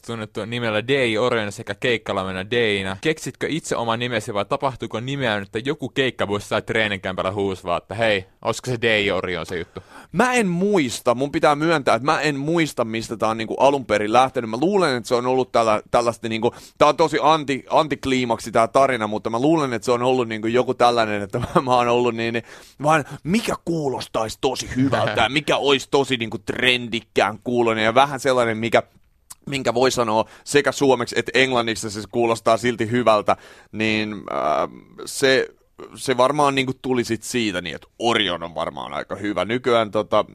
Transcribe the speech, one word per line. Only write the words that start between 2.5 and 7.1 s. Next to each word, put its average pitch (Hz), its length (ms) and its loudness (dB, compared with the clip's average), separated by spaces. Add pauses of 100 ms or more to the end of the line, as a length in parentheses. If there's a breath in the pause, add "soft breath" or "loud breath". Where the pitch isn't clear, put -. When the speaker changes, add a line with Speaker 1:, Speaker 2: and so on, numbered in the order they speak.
Speaker 1:
D 113 280 2
J:nä. 95 220 -4
Keksitkö - 480 -4
itse - 260 -6
oman 113 240 -2
nimesi 120 340 -4
vai 101 120 -2
tapahtuuko 120 540 -4
nimeä 127 400 -2
nyt, 98 160 -10
että 113 140 -4
joku 139 200 -6
keikkabussa 104 600 -2
tai 110 120 0
treeninkämpällä 98 720 -2